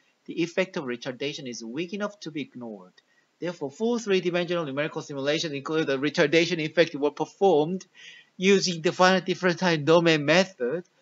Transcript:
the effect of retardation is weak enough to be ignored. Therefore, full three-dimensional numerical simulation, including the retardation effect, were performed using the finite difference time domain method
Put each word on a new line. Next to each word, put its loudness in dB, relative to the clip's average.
the -6
effect -4
of -6
retardation -8
is -12
weak -8
enough -8
to -12
be -8
ignored. -14
Therefore, -8
full -2
three-dimensional -2
numerical -6
simulation, -4
including -2
the 0
retardation 2
effect, 0
were 0
performed 0
using 2
the 0
finite 4
difference 0
time 0
domain 4
method 0